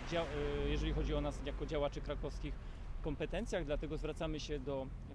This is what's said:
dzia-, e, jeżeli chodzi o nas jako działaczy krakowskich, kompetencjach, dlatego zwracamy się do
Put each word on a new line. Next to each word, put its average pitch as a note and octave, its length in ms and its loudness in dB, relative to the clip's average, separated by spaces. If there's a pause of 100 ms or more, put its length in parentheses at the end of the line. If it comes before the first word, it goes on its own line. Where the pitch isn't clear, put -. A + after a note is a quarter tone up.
(120)
dzia-, E3 160 2
e, C#3+ 420 2
jeżeli D3+ 240 4
chodzi D3+ 220 4
o D3 60 4
nas D3 240 0
jako C#3+ 220 -2
działaczy C#3+ 340 2
krakowskich, D3 540 -2 (480)
kompetencjach, E3+ 640 0
dlatego D3 320 0
zwracamy D3+ 440 0
się D3 180 -2
do C3+ 280 -2 (280)